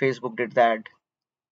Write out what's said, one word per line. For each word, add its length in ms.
Facebook 360
did 200
that, 240